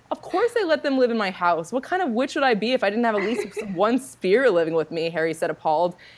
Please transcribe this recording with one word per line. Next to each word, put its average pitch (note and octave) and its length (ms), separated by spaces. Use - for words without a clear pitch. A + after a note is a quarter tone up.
"Of - 100
course A4+ 340
I A4+ 80
let D#4+ 200
them C4+ 160
live B3 100
in A#3 80
my G3 140
house. F3 420
What C4 80
kind F4+ 220
of C#4 80
witch B3 240
would D4 80
I B3+ 100
be G#3+ 200
if B3 100
I G3+ 80
didn't A#3 140
have A3 100
at G3+ 80
least G#3 440
<laughs> G3 60
one G#3 240
spirit A#3 560
living E3 220
with D#3 160
me?" E3 180
Harry E3 240
said, E3+ 160
appalled. D#3+ 460